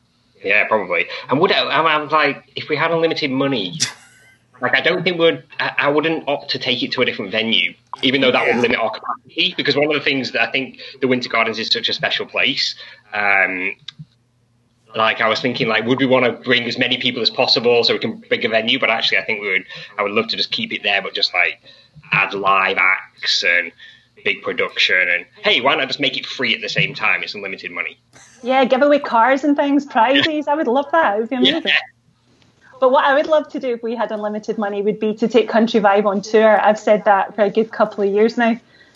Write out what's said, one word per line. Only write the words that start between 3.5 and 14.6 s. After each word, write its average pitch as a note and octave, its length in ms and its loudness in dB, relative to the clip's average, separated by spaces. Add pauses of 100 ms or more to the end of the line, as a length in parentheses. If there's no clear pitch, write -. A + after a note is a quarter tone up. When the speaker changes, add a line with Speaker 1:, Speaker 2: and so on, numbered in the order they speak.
Speaker 1:
<laughs> - 420 -20
like, B2 140 -2
I C3 80 2
don't E3+ 200 0
think F3+ 160 -2
we'd, D#3+ 240 2 (160)
I, C3 200 -4
I C3 100 2
wouldn't D3+ 400 0
opt C#3+ 220 -4
to C3 80 -4
take B2 240 -2
it B2 100 -6
to B2+ 100 -2
a - 40 4
different G2 260 -6
venue, A2 400 0 (300)
even C3 180 2
though C3 100 4
that B2 160 2
Speaker 2:
Yeah. A#2+ 100 2
Speaker 1:
would A#2+ 60 2
limit A#2+ 160 2
our A2+ 120 -2
capacity. E3+ 680 -6
Because C#3+ 200 0
one D3 100 2
of D3+ 80 0
the C#3+ 60 0
things C3+ 320 -2
that A2+ 140 0
I A#2 60 -8
think C3 280 -6 (200)
the C3+ 80 0
Winter B2 220 0
Gardens A2+ 280 0
is A2+ 140 -6
such A2+ 160 -2
a A2 60 -2
special G2+ 320 -4
place. - 480 -2 (400)
Um, G2 600 0 (1200)